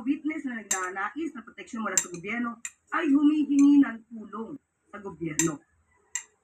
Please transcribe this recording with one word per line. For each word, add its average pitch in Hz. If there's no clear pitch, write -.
witness 311
na 233
nagnanais 370
ng 233
proteksyon 220
mula 190
sa 180
gobyerno 226
ay 320
humihingi 285
ng 226
tulong 208
sa 208
gobyerno. 160